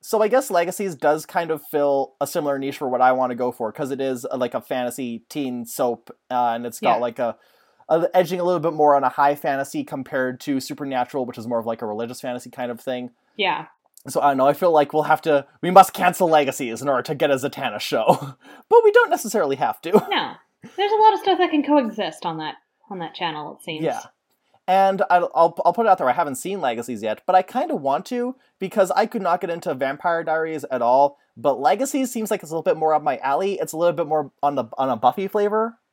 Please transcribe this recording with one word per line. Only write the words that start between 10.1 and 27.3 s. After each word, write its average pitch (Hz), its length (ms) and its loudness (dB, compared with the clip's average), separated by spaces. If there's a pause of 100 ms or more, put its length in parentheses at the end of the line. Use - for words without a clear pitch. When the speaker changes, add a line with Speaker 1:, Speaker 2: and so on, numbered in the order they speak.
Speaker 1:
to 135 180 -2
Supernatural, 135 680 -6
which 120 100 -12
is 110 80 -12
more 117 140 -2
of, 113 80 -6
like, 113 160 -6
a - 20 -6
religious 117 340 -8
fantasy 123 300 -8
kind 123 220 -8
of 117 100 -10
thing. 123 300 -8 (240)
Speaker 2:
Yeah. 160 320 -2 (400)
Speaker 1:
So 143 140 -2
I 143 80 4
don't 139 80 0
know, 131 100 4
I 147 60 4
feel 175 180 2
like 147 200 4
we'll 156 120 0
have 151 180 2
to, 147 240 2 (160)
we 170 80 -2
must 185 240 8
cancel 180 340 2
Legacies 131 540 2
in 139 80 -4
order 123 140 2
to 156 100 -6
get 143 160 0
a 139 60 4
Zatanna 123 440 -6
show. - 380 2 (340)
<laughs> - 180 -20
But 466 140 8
we 427 80 6
don't 453 200 4
necessarily 175 460 0
have 123 240 -2
to. 165 100 -6
Speaker 2:
No. 214 420 2 (440)
There's 403 140 0
a 440 40 0
lot 427 180 6
of 381 60 -2
stuff 381 180 0
that 349 140 0
can 302 100 0
coexist 226 640 -2
on 165 140 -6
that, 156 160 -10 (340)
on 196 80 -12
that 165 160 -10
channel, 156 400 -8
it - 100 -20
seems. 156 200 -8
Speaker 1:
Yeah. 139 180 -4 (680)
And 190 420 4
I'll, 175 260 4
I'll, 170 300 4
I'll 175 80 4
put 233 120 0
it 220 40 4
out 190 80 8
there, 143 100 0
I 123 60 2
haven't 147 220 -2
seen 190 260 -8
Legacies 120 420 -4
yet, 107 220 -4
but 185 100 2